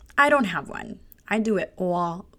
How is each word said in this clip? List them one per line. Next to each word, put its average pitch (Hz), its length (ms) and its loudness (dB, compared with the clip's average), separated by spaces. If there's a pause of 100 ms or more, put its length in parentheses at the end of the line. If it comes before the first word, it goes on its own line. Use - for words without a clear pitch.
(180)
I 294 120 6
don't 285 160 4
have 170 220 -6
one. - 320 -12 (280)
I 208 120 0
do 214 180 2
it - 200 -4
all 175 480 -2 (140)